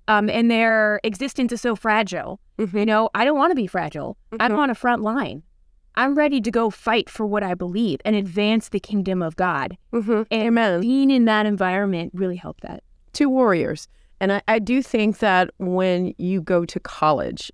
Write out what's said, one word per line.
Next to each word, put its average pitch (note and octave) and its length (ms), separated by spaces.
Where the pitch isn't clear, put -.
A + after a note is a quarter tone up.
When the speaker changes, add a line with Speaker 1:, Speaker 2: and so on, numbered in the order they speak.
Speaker 1:
um, G#3+ 220
and A#3 200
their A3 540
existence A#3+ 480
is A#3 80
so A#3 160
fragile. G3+ 640
Speaker 2:
Mm-hmm. G#3 200
Speaker 1:
You G#3 80
know, A3 280
I A3+ 120
don't D4+ 100
wanna D#4+ 180
be A#3+ 120
fragile. D#3 500
I'm A3+ 200
Speaker 2:
Mm-hmm. G#3 80
Speaker 1:
on C#4 100
a A#3 40
front A#3+ 280
line. G#3+ 400
I'm C4+ 200
ready D4 240
to A3 100
go A3+ 200
fight A3+ 380
for - 160
what G#3 200
I F3+ 100
believe F3+ 500
and G#3+ 120
advance G#3 540
the G3+ 100
kingdom F#3+ 420
of D#3+ 140
God. F3 400
Speaker 2:
Mm-hmm. A3 380
Speaker 1:
And A3 180
Speaker 2:
Amen. A3 320
Speaker 1:
being C4+ 300
in B3+ 160
that G#3+ 200
environment F#3+ 680
really F3+ 200
helped E3 280
that. - 200
Speaker 2:
Two C#4+ 180
warriors. G#3 560
And G3 120
I, G3+ 160
I A3 100
do A#3+ 240
think G#3+ 360
that F#3 400
when F#3 600
you F3+ 220
go F3 240
to - 160
college, B2 720